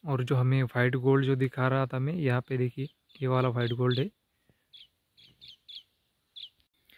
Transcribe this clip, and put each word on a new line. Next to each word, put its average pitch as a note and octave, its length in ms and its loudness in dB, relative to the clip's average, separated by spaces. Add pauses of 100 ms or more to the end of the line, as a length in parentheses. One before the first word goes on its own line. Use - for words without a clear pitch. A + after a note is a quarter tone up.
और C3+ 180 -2
जो B2+ 120 0
हमें B2+ 300 2
white B2 320 0
gold C3+ 280 4
जो C3+ 100 2
दिखा C3 320 0
रहा C3+ 180 2
था C3 140 -6
मैं, C#3 140 -2
यहाँ C3 280 0
पे C3 160 -6
देखिए, B2+ 300 -4 (340)
ये C3 60 -2
वाला B2+ 220 2
white A#2+ 240 -2
gold B2 260 0
है। E3+ 100 -2 (3000)